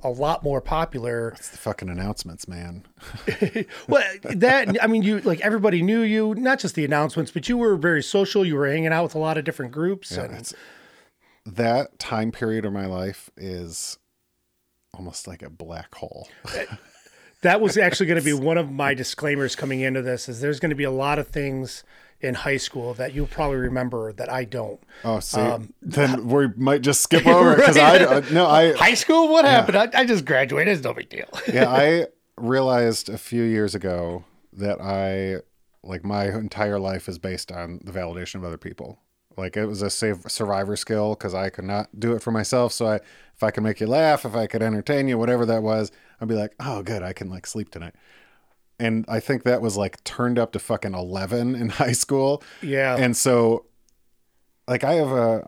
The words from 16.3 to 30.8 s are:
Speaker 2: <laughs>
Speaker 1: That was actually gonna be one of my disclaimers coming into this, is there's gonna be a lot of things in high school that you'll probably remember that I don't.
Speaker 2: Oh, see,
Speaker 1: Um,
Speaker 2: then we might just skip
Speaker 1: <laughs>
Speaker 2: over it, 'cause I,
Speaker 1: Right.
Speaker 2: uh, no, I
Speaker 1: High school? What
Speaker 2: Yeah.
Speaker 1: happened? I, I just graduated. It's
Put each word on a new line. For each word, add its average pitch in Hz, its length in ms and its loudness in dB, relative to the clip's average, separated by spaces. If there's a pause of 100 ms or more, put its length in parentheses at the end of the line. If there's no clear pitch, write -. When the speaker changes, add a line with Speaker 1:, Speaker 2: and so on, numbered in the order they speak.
Speaker 2:
<laughs> - 240 -8 (760)
Speaker 1:
That 185 180 4
was 208 160 2
actually 180 300 4
gonna 165 160 2
be 147 100 2
one 147 240 2
of 156 140 0
my 139 240 0
disclaimers 139 640 -4
coming 135 240 -4
into 131 200 -2
this, 123 280 -6
is 117 120 -12
there's 143 200 -2
gonna 151 160 0
be 143 80 -4
a 131 80 -2
lot 143 260 0
of 147 80 -4
things 135 560 -6 (380)
in 131 140 -4
high 139 220 -2
school 123 380 -8
that 127 200 -6
you'll 143 120 -2
probably 143 300 -2
remember 123 560 -4
that 120 180 -10
I 127 140 -4
don't. 107 360 -8 (240)
Speaker 2:
Oh, 226 140 0
see, - 220 -4
Speaker 1:
Um, 117 420 -2
Speaker 2:
then 131 460 0
we 139 260 4
might 131 280 2
just 139 200 2
skip - 240 4
Speaker 1:
<laughs> 254 80 8
Speaker 2:
over 180 200 8
it, - 100 8
'cause - 120 8
I, 165 220 10
Speaker 1:
Right. 180 80 8
Speaker 2:
uh, 135 240 4
no, 170 160 6
I 156 280 8
Speaker 1:
High 220 200 6
school? 330 320 6
What 311 180 6
Speaker 2:
Yeah. 277 60 8
Speaker 1:
happened? 208 260 6
I, 226 120 4 (140)
I - 20 4
just 214 200 2
graduated. 139 480 2
It's 147 120 -2